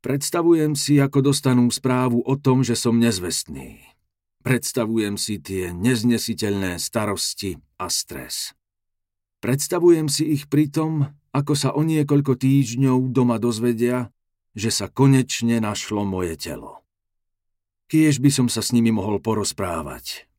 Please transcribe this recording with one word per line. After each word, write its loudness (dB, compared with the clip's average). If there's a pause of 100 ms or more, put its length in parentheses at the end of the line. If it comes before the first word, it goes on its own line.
Predstavujem 2
si, 4
ako 2
dostanú 4
správu 0
o -2
tom, 2
že 0
som 2
nezvestný. -4 (640)
Predstavujem -2
si -6
tie -6
neznesiteľné -2
starosti -6 (240)
a -8
stres. -8 (880)
Predstavujem 2
si -2
ich -8
pri 2
tom, -2 (240)
ako 0
sa -2
o 0
niekoľko 2
týždňov 2
doma 2
dozvedia, 0 (400)
že -2
sa -4
konečne 2
našlo -4
moje -4
telo. -14 (1040)
Kiež 2
by 6
som 2
sa -2
s -6
nimi 4
mohol -2
porozprávať, -6